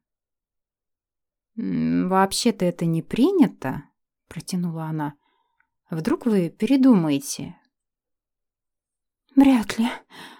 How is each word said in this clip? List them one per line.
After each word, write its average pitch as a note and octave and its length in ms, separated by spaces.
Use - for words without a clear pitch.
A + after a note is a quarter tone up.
"М, F3 500
вообще-то F#3+ 560
это F3 220
не E3 160
принято", C4 800
протянула E3+ 560
она. D#3 300
"Вдруг E3+ 340
вы F#3+ 260
передумаете?" G3 1080
"Вряд C4+ 440
ли, A#3 100